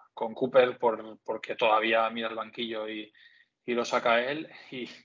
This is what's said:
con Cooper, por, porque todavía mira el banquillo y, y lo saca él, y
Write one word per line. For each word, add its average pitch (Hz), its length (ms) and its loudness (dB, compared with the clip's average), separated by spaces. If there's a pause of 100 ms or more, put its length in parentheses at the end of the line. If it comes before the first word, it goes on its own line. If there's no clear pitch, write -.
(120)
con 113 220 -6
Cooper, 127 440 4
por, 110 460 -2
porque 110 300 -6
todavía 113 560 4
mira 113 180 -6
el 110 60 -6
banquillo 110 540 -8
y, 107 240 -10 (520)
y 123 100 -4
lo 120 100 0
saca 117 360 2
él, 147 300 -6 (200)
y 123 180 -10 (160)